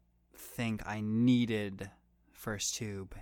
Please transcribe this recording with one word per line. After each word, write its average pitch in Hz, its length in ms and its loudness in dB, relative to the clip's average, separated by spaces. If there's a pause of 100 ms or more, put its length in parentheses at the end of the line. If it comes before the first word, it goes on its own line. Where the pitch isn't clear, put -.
(360)
think 113 500 -4
I 107 160 -4
needed 110 880 4 (420)
First - 440 -4
Tube 98 460 -8